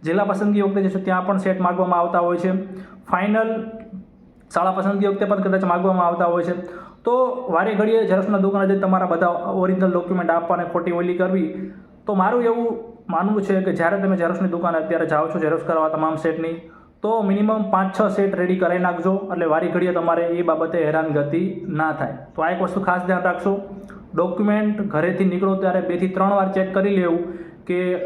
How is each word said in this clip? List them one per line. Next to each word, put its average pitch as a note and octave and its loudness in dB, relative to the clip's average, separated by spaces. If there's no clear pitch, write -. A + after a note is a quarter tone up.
જિલ્લા F3 2
પસંદગી G3+ 2
વખતે G3 0
જશો F#3+ 0
ત્યાં F#3 0
પણ F#3+ 0
સેટ F#3 0
માગવામાં F3+ 2
આવતા F3 2
હોય F3 2
છે. F#3 0
ફાઇનલ A3 0
શાળા F3+ 2
પસંદગી G3 0
વખતે G3 0
પણ G3 2
કદાચ F#3+ 2
માગવામાં F#3 2
આવતા F3 0
હોય E3+ 2
છે. F3+ -2
તો B3+ 0
વારે G3 0
ઘડીએ G#3+ 2
ઝેરોક્સના F#3+ 2
દુકાને G3 2
જઈ G3 2
તમારા F#3+ 2
બધા F3 2
ઓરિજિનલ F#3 0
ડોક્યુમેન્ટ F3 0
આપવાને F3 0
ખોટી F3 -2
ઓલી F3+ 0
કરવી, F3+ -2
તો G#3+ -2
મારું G#3 2
એવું A#3 0
માનવું F#3+ 0
છે F#3+ 0
કે F#3+ 0
જ્યારે F3 2
તમે F#3+ 2
ઝેરોક્સની F3+ 0
દુકાને E3+ -2
અત્યારે E3 0
જાઓ D#3 0
છો D#3+ -4
ઝેરોક્સ D#3 0
કરવા D#3+ 0
તમામ D#3 -2
સેટની, E3 -4
તો A3 0
મિનિમમ G#3 0
પાંચ F#3+ 0
છ - 6
સેટ G3 2
રેડી F3+ 0
કરાવી F3+ 2
નાખજો, F3+ 0
એટલે E3+ -2
વારે D#3+ 2
ઘડીએ F3 0
તમારે E3+ 2
એ E3+ 0
બાબતે E3 0
હેરાનગતિ D#3+ 0
ના D#3 0
થાય. B2+ -6
તો D3+ -2
આ D#3+ 2
એક F3+ -2
વસ્તુ F#3 -2
ખાસ F3+ 0
ધ્યાન F3+ 0
રાખશો. G3 0
ડોક્યુમેન્ટ G#3 0
ઘરેથી F#3 0
નીકળો F#3+ 2
ત્યારે F#3 0
બેથી F3 -2
ત્રણ F#3+ 2
વાર G3 2
ચેક F#3+ 0
કરી G3 2
લેવું E3+ 0
કે F3+ -2